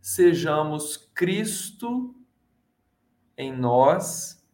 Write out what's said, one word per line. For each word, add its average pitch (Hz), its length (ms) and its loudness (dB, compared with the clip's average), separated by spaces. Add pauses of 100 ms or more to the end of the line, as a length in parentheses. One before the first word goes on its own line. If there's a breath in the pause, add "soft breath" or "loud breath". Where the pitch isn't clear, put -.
sejamos 156 1120 0
Cristo 220 1000 -4 (1200)
em 135 140 -8
nós 131 1040 2